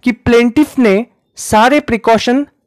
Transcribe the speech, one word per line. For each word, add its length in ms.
कि 80
प्लेंटिफ 680
ने 260
सारे 440
प्रिकॉशन 680